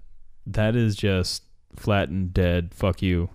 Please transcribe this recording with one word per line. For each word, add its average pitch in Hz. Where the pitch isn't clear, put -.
That 110
is 110
just 95
flattened, 92
dead, 87
fuck -
you, 90